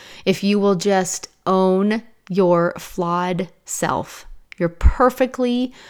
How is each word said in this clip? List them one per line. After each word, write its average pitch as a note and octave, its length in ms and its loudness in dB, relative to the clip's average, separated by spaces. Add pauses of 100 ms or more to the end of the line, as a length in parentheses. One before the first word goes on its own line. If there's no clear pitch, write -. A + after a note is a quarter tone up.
(260)
if F#3+ 180 -2
you G3+ 160 2
will G3+ 140 2
just F#3+ 540 -2 (180)
own F#3+ 560 2 (260)
your F3 500 2
flawed F3 720 -4 (160)
self, - 640 -6 (320)
your F3 100 -2
perfectly B3 1040 2 (180)